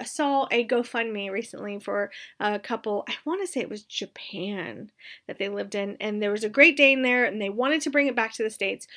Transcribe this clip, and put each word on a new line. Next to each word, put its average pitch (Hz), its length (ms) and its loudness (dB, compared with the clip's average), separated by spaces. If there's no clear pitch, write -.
saw 277 460 2
a 240 120 4
GoFundMe 226 680 -2
recently 202 480 -6
for 202 320 -2
a 208 200 0
couple, 214 500 -2
I 220 60 -6
wanna 370 220 -2
say 262 140 -4
it - 80 -4
was 208 120 -10
Japan, 196 1080 -8
that - 140 -10
they 196 100 -2
lived 202 240 -6
in, 202 260 -4
and 208 220 -2
there 208 80 2
was 214 140 -2
a 214 60 0
Great 285 280 8
Dane 269 240 6
there, 247 240 4
and 214 160 -2
they 196 80 -2
wanted 262 320 0
to 311 80 -2
bring 285 160 2
it 254 100 0
back 220 180 0
to 226 100 -4
the 220 80 -2
States, 196 340 -6